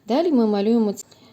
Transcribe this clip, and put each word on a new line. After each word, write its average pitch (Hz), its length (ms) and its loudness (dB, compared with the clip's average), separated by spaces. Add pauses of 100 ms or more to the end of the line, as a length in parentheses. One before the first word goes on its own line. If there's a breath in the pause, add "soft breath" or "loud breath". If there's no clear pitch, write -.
Далі 320 240 0
ми 240 160 2
малюємо 208 460 0
ц-, - 120 -16 (280 loud breath)